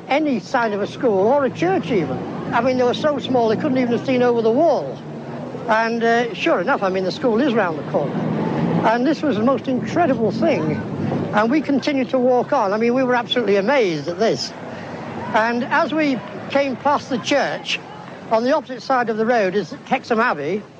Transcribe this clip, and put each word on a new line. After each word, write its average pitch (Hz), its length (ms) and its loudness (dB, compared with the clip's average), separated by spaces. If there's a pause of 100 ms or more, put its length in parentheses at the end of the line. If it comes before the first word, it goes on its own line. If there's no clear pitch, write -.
any 277 320 0
sign 233 320 0
of 202 100 -2
a 196 60 -2
school 202 400 2
or 285 160 4
a 254 60 2
church 370 420 0
even. 151 260 0 (360)
I 233 80 2
mean, 254 160 2
they 247 80 2
were 247 80 2
so 285 260 0
small 240 300 2
they 220 80 0
couldn't 269 200 0
even 240 200 2
have - 80 -6
seen 254 180 2
over 240 180 2
the 220 100 4
wall. 226 460 2 (720)
And, 226 360 2
uh, 233 300 2
sure 277 280 2
enough, 208 220 0
I 190 60 2
mean, 190 140 0
the 180 80 -2
school 226 300 2
is 285 120 2
round 180 260 0
the - 120 -8
corner. 151 220 0 (720)
And 240 180 2
this 311 180 0
was 262 140 0
the 214 60 0
most 247 240 2
incredible 254 640 0
thing. 220 320 0 (680)
And 220 160 2
we 302 100 2
continued 269 500 0
to 262 100 0
walk 247 340 2
on. 220 180 2
I 214 60 0
mean, 233 160 2
we 262 100 2
were 247 120 2
absolutely 233 400 0
amazed 190 520 2
at 175 120 -4
this. 190 320 0 (840)
And 233 300 2
as 294 300 0
we 285 260 0 (300)
came 269 260 0
past - 340 0
the 262 80 -2
church, 196 640 -2 (520)
on 226 120 4
the 254 100 2
opposite 254 280 -4
side 247 280 0
of 220 80 -2
the 220 80 0
road 214 300 2
is 190 160 -2 (140)
Hexham 247 340 -2
Abbey 196 420 0 (180)